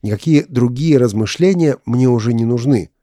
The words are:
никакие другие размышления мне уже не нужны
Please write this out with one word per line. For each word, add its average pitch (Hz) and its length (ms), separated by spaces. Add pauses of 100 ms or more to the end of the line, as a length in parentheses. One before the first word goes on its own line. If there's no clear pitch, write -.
никакие 143 460
другие 127 500
размышления 135 880
мне 123 220
уже 120 260
не 113 120
нужны 120 460 (120)